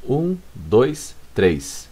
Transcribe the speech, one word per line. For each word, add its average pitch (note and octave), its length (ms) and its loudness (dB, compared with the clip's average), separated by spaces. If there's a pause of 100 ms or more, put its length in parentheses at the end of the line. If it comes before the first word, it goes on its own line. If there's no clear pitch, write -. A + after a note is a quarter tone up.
Um, E3 320 -2 (160)
dois, A2+ 600 0 (180)
três. F2 600 0